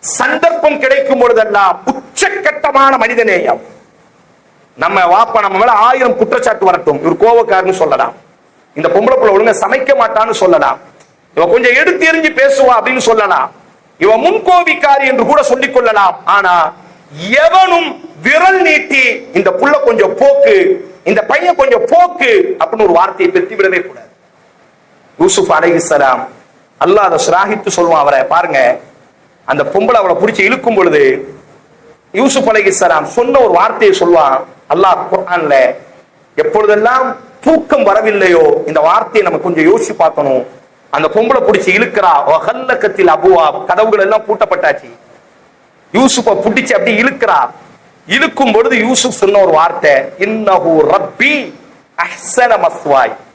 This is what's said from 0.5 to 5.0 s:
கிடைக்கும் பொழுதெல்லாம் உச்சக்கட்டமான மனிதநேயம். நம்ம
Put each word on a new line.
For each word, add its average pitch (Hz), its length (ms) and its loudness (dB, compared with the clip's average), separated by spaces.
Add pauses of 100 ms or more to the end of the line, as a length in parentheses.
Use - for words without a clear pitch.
கிடைக்கும் 262 420 0
பொழுதெல்லாம் 208 560 2 (140)
உச்சக்கட்டமான 294 1040 -2
மனிதநேயம். 214 640 -2 (1160)
நம்ம 170 200 -2 (100)